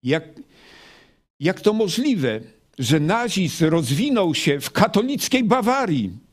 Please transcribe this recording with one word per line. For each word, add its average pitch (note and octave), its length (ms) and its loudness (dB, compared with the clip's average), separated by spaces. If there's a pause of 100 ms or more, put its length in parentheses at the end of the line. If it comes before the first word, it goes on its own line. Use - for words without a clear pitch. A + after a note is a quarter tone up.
Jak, D#3 220 -2 (1160)
jak F3+ 200 -2
to G#3 120 2
możliwe, G3+ 680 0 (380)
że C#3 220 2
nazizm F#3+ 640 0
rozwinął E3+ 720 0
się C#3+ 260 0
w - 100 -10
katolickiej A#3+ 720 0
Bawarii? G3+ 760 0 (140)